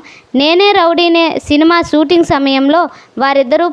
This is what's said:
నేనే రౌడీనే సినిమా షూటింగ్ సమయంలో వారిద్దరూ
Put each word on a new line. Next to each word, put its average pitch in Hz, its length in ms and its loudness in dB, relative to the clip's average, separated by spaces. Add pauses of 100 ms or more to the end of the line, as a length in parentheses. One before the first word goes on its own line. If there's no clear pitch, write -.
(400)
నేనే 349 320 2
రౌడీనే 339 520 0 (220)
సినిమా 320 320 2 (120)
షూటింగ్ 320 400 0
సమయంలో 277 520 0 (360)
వారిద్దరూ 277 540 0